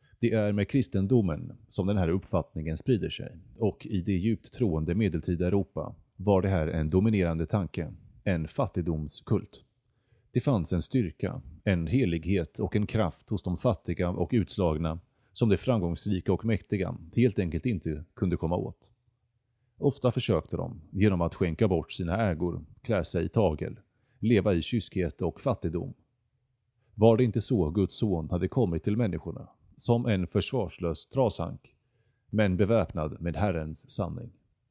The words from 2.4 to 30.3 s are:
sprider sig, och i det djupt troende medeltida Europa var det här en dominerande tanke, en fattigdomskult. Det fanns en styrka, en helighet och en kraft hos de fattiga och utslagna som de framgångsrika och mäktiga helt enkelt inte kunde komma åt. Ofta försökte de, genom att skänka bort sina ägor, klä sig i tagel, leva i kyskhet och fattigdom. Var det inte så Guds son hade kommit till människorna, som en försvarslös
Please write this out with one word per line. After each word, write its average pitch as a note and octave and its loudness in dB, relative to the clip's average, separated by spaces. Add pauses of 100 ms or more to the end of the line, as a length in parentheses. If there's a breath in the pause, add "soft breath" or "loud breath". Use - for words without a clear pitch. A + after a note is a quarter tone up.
sprider F2 0
sig, - -12 (200)
och - -2
i F#2+ -2
det G2 0
djupt G2+ -2
troende E2 0
medeltida F2 0
Europa F2 -2 (200)
var F#2+ 4
det G2 2
här E2 2
en D#2+ 0
dominerande F2+ 2
tanke, F#2 -4 (300)
en D#2+ 0
fattigdomskult. E2+ -4 (680)
Det B2 -2
fanns G2+ 0
en E2+ 0
styrka, F#2+ -4 (220)
en E2+ 0
helighet F2 0
och G2+ -2
en G#2 0
kraft - -2
hos G#2 -4
de F2 -2
fattiga F2+ -2
och F2 -2
utslagna E2+ 0 (340)
som A#2 2
de G2 4
framgångsrika F#2+ 0
och F2 -2
mäktiga F#2+ -2 (200)
helt A2+ 4
enkelt E2+ -2
inte E2 -4 (100)
kunde F2 0
komma E2+ 0
åt. - -6 (840)
Ofta C3 2
försökte F2 0
de, F2 -6 (100)
genom F#2+ 4
att E2+ 0
skänka F2+ 2
bort E2+ 0
sina F2+ -2
ägor, E2+ -2 (160)
klä G2+ 0
sig E2+ -2
i - -2
tagel, F2 2 (400)
leva G#2 4
i E2+ 2
kyskhet F#2 -4
och E2+ -4
fattigdom. F2+ -4 (1040)
Var A2 8
det B2+ 4
inte A2+ 0
så F2+ 2
Guds F#2+ 0
son E2+ -2
hade F2+ 0
kommit F2+ 0
till G#2 -2
människorna, E2+ -6 (260)
som A#2+ 0
en F#2+ 0
försvarslös F2+ -2